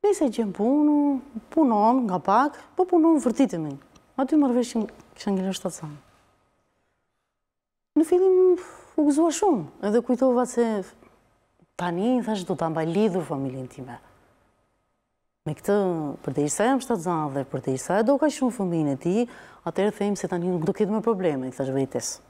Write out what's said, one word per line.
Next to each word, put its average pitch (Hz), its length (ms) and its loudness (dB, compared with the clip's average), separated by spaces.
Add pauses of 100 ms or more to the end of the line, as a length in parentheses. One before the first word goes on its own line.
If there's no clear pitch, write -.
Nëse 381 280 2
gjen 208 220 -4
punë, 294 440 2 (520)
punon 240 560 4
nga 180 140 -2
pak, 240 380 2 (160)
po 370 120 0
punon 330 360 4
vërtitimin. 175 560 0 (380)
Aty 277 200 0
marrë 269 220 4
vesh 247 160 -2
që 226 100 -2 (300)
kisha - 180 -6
ngelur 190 220 -2
shtatë 180 240 -8
sa. 156 120 -14 (2000)
Në 320 100 4
fillim 370 520 4 (400)
u 311 100 2
gëzua 311 240 4
shumë, 285 320 0 (200)
edhe 214 180 2
kujtova 247 440 2
se 240 200 0 (1120)
tani, 180 420 -2
thash, 202 240 -4
do 156 100 -4
ta 165 140 -2
mbaj 160 180 -2
lidhur 180 380 0
familjen 135 420 -8
time. 123 300 -16 (1500)
Me 151 80 -6
këtë, - 200 0 (500)
përderisa 147 420 -2
jam 262 160 2
shtatzan 165 520 -2
dhe 139 120 -4
përderisa 135 540 -2
e 226 60 2
do 277 120 4
kaq 302 160 0
shumë 247 220 -2
fëmijën 170 340 0
e 139 80 -2
tij, 190 220 0 (480)
atëherë 202 280 -2
them 202 220 -2
se 180 80 -6
tani 175 240 -4
nuk 165 160 -2
do 196 80 -2
ketë 202 160 0
më 214 140 -2
probleme, 170 420 0
i 127 80 -10
thash 135 160 -4
vetes. 131 380 -4 (200)